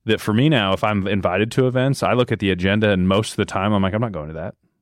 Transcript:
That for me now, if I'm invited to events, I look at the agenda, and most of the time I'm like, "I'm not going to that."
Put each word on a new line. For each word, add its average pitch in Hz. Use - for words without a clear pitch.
That 107
for 107
me 127
now, 104
if 95
I'm 104
invited 98
to 131
events, 127
I 95
look 123
at 107
the 98
agenda, 98
and 92
most 101
of -
the 104
time 101
I'm 101
like, 95
"I'm 110
not 113
going 76
to 80
that." 80